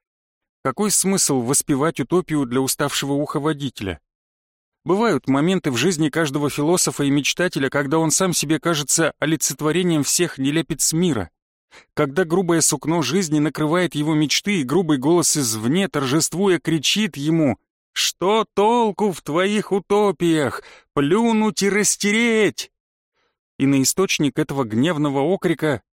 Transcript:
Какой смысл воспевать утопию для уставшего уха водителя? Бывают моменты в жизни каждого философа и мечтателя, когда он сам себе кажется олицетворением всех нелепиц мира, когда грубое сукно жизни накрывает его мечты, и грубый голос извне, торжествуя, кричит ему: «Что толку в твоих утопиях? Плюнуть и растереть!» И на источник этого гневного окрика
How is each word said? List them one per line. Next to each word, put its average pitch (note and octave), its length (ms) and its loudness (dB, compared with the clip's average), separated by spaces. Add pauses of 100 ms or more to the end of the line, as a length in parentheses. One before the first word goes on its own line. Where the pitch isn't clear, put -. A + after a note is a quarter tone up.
(640)
Какой F#3+ 280 -2
смысл F3+ 500 0
воспевать C#3 600 0
утопию D3+ 440 -2
для B2 160 -2
уставшего C#3 540 -2
уха D3 260 -4
водителя? C#3 640 -6 (840)
Бывают F#3+ 440 0
моменты D#3 420 0
в A#2 80 -2
жизни D#3 320 0
каждого D3 400 -2
философа D3+ 540 0
и C#3 60 2
мечтателя, C#3+ 600 -2
когда C#3+ 280 0
он D#3+ 120 2
сам F#3 240 0
себе D3+ 260 0
кажется D#3+ 580 0
олицетворением D#3 840 0
всех - 340 -2
нелепиц C#3+ 560 -2
мира, D#3 380 0 (640)
когда D3 300 0
грубое E3+ 380 2
сукно D#3 380 0
жизни D3+ 380 0
накрывает D#3 560 0
его D3+ 180 -2
мечты, D#3 480 0
и C3 40 -2
грубый D3+ 340 2
голос D#3 380 2
извне, B2+ 520 0
торжествуя, D#3 680 0
кричит D#3+ 580 -2
ему: D3 420 0 (340)
«Что G#3 520 0 (100)
толку G#3+ 580 2
в - 100 -14
твоих F#3+ 480 0
утопиях? F3 920 0 (320)
Плюнуть G#3+ 680 2
и G3 80 2
растереть!» G#3+ 1040 0 (840)
И C3+ 80 2
на C#3 160 4
источник D#3+ 560 0
этого C#3 260 -2
гневного C#3 560 0
окрика D#3 640 -2 (100)